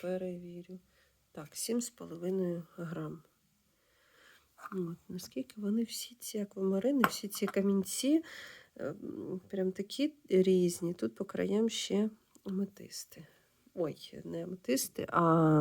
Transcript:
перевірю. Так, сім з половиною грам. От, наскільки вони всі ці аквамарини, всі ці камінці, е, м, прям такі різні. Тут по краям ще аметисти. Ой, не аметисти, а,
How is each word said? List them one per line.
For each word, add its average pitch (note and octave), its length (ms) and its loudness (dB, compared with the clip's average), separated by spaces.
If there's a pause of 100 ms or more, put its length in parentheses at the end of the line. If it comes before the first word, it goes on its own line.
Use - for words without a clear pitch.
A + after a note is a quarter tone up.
перевірю. F3+ 760 -6 (540)
Так, D3+ 200 -12
сім A#3 280 -2
з A#3 100 -6
половиною F3 760 -4 (100)
грам. D#3+ 460 -6 (1500)
От, F3 240 -4 (120)
наскільки F#3+ 480 -10
вони G#3 280 0
всі - 300 -8
ці - 240 -10
аквамарини, G3+ 680 2
всі - 200 -6
ці G3+ 180 -2
камінці, G3 760 2 (540)
е, - 80 -8
м, - 640 -8
прям F#3 240 0
такі C4+ 400 -2 (160)
різні. F3+ 680 4
Тут A3 200 -2
по G3+ 100 -6
краям G3 440 2
ще G#3+ 420 0 (340)
аметисти. - 840 -6 (480)
Ой, - 500 -4
не E3+ 200 -6
аметисти, F#3 640 -4
а, E3+ 140 4 (380)